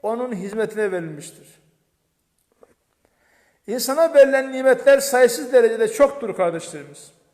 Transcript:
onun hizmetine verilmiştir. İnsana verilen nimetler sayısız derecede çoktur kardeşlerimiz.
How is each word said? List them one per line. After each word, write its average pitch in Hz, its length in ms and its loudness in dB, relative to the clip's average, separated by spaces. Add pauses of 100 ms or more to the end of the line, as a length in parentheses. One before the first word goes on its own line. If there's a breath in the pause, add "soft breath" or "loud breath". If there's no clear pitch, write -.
onun 233 300 -6
hizmetine 202 600 -6
verilmiştir. 160 540 -12 (2250)
İnsana 269 480 -2
verilen 269 380 4
nimetler 262 460 4
sayısız 254 540 0
derecede 226 360 2
çoktur 226 480 -2
kardeşlerimiz. 160 760 -8 (220)